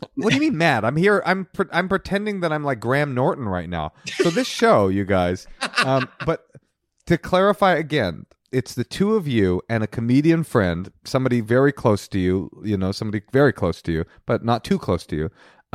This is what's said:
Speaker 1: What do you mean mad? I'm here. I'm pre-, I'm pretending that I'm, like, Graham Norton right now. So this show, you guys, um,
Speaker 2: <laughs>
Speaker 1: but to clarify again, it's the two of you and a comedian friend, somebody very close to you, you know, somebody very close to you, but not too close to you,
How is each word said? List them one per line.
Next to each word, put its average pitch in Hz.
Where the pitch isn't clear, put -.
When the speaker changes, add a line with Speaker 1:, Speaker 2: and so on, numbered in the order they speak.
Speaker 1:
What -
do 262
you 277
mean 294
mad? 147
I'm 127
here. 196
I'm 185
pre-, -
I'm 180
pretending 196
that 170
I'm, 151
like, 139
Graham 135
Norton 135
right 90
now. 82
So -
this 240
show, 143
you 98
guys, 92
um, 131
Speaker 2:
<laughs> 180
Speaker 1:
but 160
to 170
clarify 190
again, 135
it's -
the 120
two 208
of 180
you 95
and 113
a 107
comedian 147
friend, 92
somebody 127
very 127
close 107
to 101
you, 92
you 104
know, 95
somebody 107
very 135
close 87
to 85
you, 80
but -
not 117
too 196
close -
to 80
you, 76